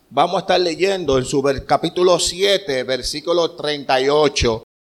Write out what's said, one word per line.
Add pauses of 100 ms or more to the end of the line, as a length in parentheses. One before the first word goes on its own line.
vamos
a
estar
leyendo
en
su
ver-,
capítulo
siete,
versículo
treinta
y
ocho. (220)